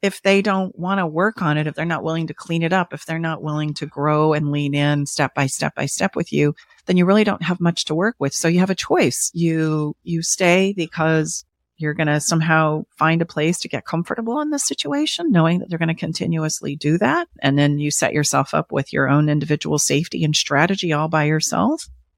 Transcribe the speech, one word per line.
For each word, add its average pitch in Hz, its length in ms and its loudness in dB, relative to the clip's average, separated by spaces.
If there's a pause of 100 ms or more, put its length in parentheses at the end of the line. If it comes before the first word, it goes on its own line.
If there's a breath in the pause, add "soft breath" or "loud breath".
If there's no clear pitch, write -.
if 196 220 -2
they 196 180 4
don't 190 360 -2
wanna 185 300 -2
work 175 340 -2
on 151 160 2
it, 151 100 -2
if 147 80 -6
they're 156 100 -4
not 165 180 -4
willing 160 240 -2
to 160 60 -10
clean 165 300 -4
it 165 100 0
up, 185 200 0
if 151 120 -14
they're 165 120 -6
not 165 240 -4
willing 151 340 -4
to 147 100 -8
grow 151 480 2
and 147 180 0
lean 147 220 0
in 143 320 2
step - 280 -2
by 139 120 0
step 147 280 -4
by - 120 -4
step - 320 -4
with - 160 -4
you, 147 200 2 (340 soft breath)
then 180 100 2
you 180 80 6
really 202 180 6
don't 202 200 -2
have 175 180 -2
much 170 240 0
to 156 100 -2
work 196 240 0
with. 139 140 -2
So - 160 0
you 175 100 4
have 190 120 2
a 185 40 0
choice. - 580 0
You, 160 720 0
you 170 180 -4
stay 190 540 2
because 160 720 0 (340)
you're 151 140 -2
gonna 151 260 0
somehow 160 600 2 (160)
find 165 240 2
a 165 40 0
place 160 340 -2
to - 80 -10
get - 180 -6
comfortable 226 560 -4
in 302 80 -4
this 285 140 -2
situation, 302 680 -2
knowing 170 280 4
that - 100 -8
they're 170 80 -4
gonna 160 160 -2
continuously 160 840 -4
do 151 220 0
that. 285 300 0 (160)
And 139 160 2
then 147 180 2
you 147 140 -2
set - 220 0
yourself 147 420 0
up 151 160 -2
with 143 200 -2
your 139 160 0
own 147 220 4
individual 151 480 0
safety 156 460 0
and 151 120 2
strategy 170 560 0
all 151 180 0
by 156 160 2
yourself. 170 640 0 (300)